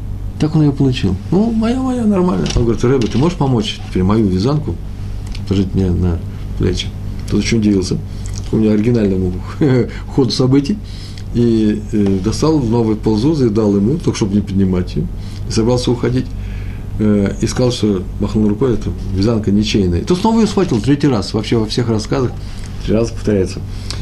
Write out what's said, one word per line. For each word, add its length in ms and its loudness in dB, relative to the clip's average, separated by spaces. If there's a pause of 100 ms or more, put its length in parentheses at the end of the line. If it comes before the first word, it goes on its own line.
(400)
Так 160 0
он 60 4
её 120 4
получил. 420 0 (160)
"Ну, 200 2
моя, 300 0
моя, 240 -2
нормально". 400 2 (100)
Он 80 2
говорит: 200 0
"Рэбе, 240 2
ты 100 -2
можешь 200 2
помочь 420 0 (100)
теперь 140 0
мою 240 4
вязанку 480 0 (720)
положить 280 0
мне 160 2
на 260 2 (400)
плечи?" 300 0 (420)
Тот 100 0
очень 200 0
удивился. 380 2 (540)
У 60 0
меня 140 4
оригинальному 600 2 (260)
<laughs> 480 2
ходу 240 0
событий. 460 2 (560)
И, 480 2 (100)
э, 320 2
достал 360 2
новый 360 2
ползузы 520 2
и 20 4
дал 260 2
ему, 220 2
только 200 -2
чтобы 180 0
не 60 4
поднимать 540 0
её. 100 -2 (420)
И 40 -6
собрался 400 0
уходить. 340 -2 (720)
Э, 420 2
и 60 0
сказал, 240 2
что 320 0 (160)
махнул 300 0
рукой: 240 2
"Это 160 -2 (240)
вязанка 380 2
ничейная". 480 2
И 40 -2
тот 160 2
снова 200 4
её 80 4
схватил 340 0
третий 260 2
раз. 260 0
Вообще 240 0
во 80 2
всех 240 -2
рассказах 420 0 (540)
три 100 0
раза 180 0
повторяется. 460 0 (420)